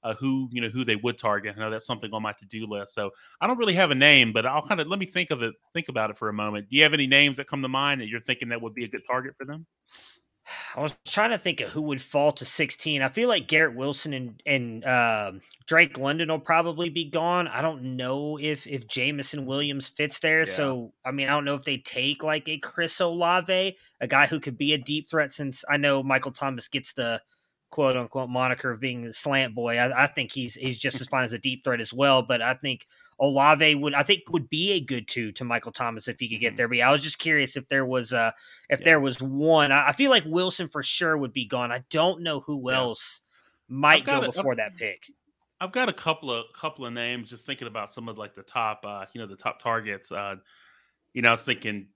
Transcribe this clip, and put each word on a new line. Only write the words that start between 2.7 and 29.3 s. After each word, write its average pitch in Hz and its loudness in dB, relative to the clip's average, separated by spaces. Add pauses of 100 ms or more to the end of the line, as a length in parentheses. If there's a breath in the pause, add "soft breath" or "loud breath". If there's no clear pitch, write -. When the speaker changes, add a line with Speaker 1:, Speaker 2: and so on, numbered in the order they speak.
Speaker 1:
So 101 -4 (280 loud breath)
I 170 0
don't 240 0
really 208 2
have 175 4
a 135 4
name, 131 6
but 113 2
I'll 147 -2
kinda, 170 0
let 185 -4
me 190 -4
think 180 -4
of 127 -2
it, 113 -4 (200)
think - -6
about 110 -2
it 107 -10
for 110 -4
a 104 -6
moment. 104 -6
Do 131 2
you 147 8
have 151 6
any 143 2
names 139 4
that 139 -8
come 139 -6
to 131 -4
mind 135 0
that 110 -8
you're 113 -8
thinking 120 -6
that 117 -4
would 113 -10
be 117 -8
a 107 -10
good 107 -10
target 127 -4
for 135 -12
them? 156 -14 (1080 loud breath)
Speaker 2:
I 127 -6
was 151 -4 (120)
trying 220 2
to 214 -2
think 165 -4
of 104 -8
who 156 -4
would 143 -2
fall 147 2
to - -8
sixteen. 147 -2
I 135 2
feel 226 0
like 208 2
Garrett 156 4
Wilson 139 -4
and, 123 -8
and, 120 -2
um, 110 2 (240 loud breath)
Drake 160 6
London 151 0
will 160 0
probably 165 0
be 156 -6
gone. 170 0
I 127 -4
don't 131 -4
know 139 -4
if, 147 -4
if 123 -8
Jameson 139 -4
Williams 139 -4
fits - -4
there. 160 2
Speaker 1:
Yeah. 160 2
Speaker 2:
So, 131 -4 (100)
I 131 -6
mean, 139 -4
I - 4
don't 147 2
know 143 0
if 135 -8
they 139 -4
take, 135 -4
like, 156 -2
a 156 -6
Chris - -6
Olave, 180 2 (260 soft breath)
a 120 -4
guy 143 6
who 160 -2
could 135 -8
be 147 0
a 151 0
deep 147 -6
threat, 151 0
since 139 -8
I 143 2
know 139 2
Michael 135 0
Thomas 131 -6
gets - -8
the 117 -4 (480)
quote 131 2
unquote 123 -6
moniker 127 0
of 113 -6
being 123 -6
a 113 -10
slant 135 0